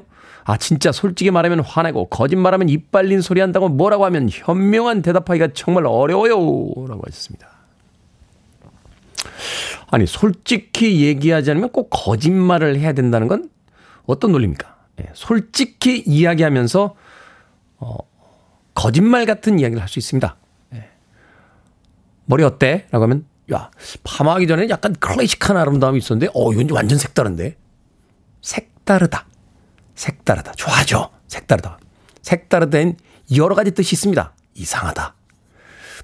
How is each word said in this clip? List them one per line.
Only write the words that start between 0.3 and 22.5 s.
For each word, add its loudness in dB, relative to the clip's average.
아, 0
진짜 0
솔직히 -2
말하면 2
화내고 -2
거짓말하면 2
이빨린 2
소리 0
한다고 0
뭐라고 2
하면 0
현명한 0
대답하기가 0
정말 0
어려워요."라고 0
하셨습니다. -16
아니, 2
솔직히 0
얘기하지 0
않으면 -2
꼭 -4
거짓말을 0
해야 0
된다는 2
건 -2
어떤 0
논리입니까? -2
예, -14
솔직히 -2
이야기하면서, 2
어, -12
거짓말 2
같은 0
이야기를 -2
할 -8
수 -8
있습니다. -4
예. -18
"머리 4
어때?" 0